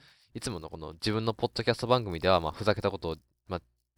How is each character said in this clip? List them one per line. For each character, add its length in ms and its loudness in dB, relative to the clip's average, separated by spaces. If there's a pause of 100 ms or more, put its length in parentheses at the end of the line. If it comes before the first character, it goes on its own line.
(340)
い 60 -10
つ 100 -4
も 80 -6
の 120 -12
こ 80 -12
の 160 -10
自 180 -2
分 120 0
の 100 0
ポ 120 -2
ッ 80 0
ド 80 -4
キ 80 0
ャ 40 4
ス 40 -12
ト 80 -4
番 180 4
組 140 -4
で 100 0
は、 120 8
ま 80 0
あ、 40 -4
ふ 120 -6
ざ 100 4
け 60 -8
た 100 0
こ 80 -6
と 120 -6
を、 60 -6 (300)
ま 120 -4
あ、 40 -16 (360)